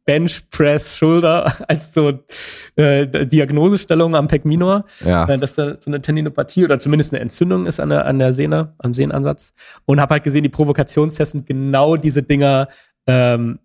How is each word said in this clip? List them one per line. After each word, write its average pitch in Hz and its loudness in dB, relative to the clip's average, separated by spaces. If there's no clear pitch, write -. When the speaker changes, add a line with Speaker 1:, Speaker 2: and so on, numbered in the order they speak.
Speaker 1:
Bench, 160 -2
Press, 147 0
Shoulder 165 2
<laughs> - -14
als 160 -4
so, 147 2
äh, 143 4
D-, 143 -2
Diagnosestellung 160 2
am 147 0
Pec 151 0
Minor, 180 0
Speaker 2:
Ja. 90 2
Speaker 1:
äh, 135 0
dass 135 -6
da 143 -4
so - -10
eine 143 -4
Tendinopathie 151 -2
oder 139 2
zumindest 147 0
eine 123 -4
Entzündung 180 -2
ist 160 -6
an 147 -2
der, 147 0
an 135 0
der 127 2
Sehne, 151 -2
am 120 -4
Sehnenansatz. 139 -4
Und 143 4
hab 139 0
halt 151 0
gesehen, 147 0
die 143 0
Provokationstests 151 -2
sind 143 -8
genau 135 0
diese 147 0
Dinger, 139 0
ähm, 123 2